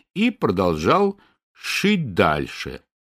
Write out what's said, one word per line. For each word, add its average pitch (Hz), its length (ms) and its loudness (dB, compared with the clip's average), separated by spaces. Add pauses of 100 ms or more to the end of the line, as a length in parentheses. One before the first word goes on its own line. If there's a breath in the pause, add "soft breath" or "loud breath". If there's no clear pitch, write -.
(140)
и 220 160 0
продолжал 107 920 0 (320 soft breath)
шить 175 640 -2
дальше, 73 680 -2 (220)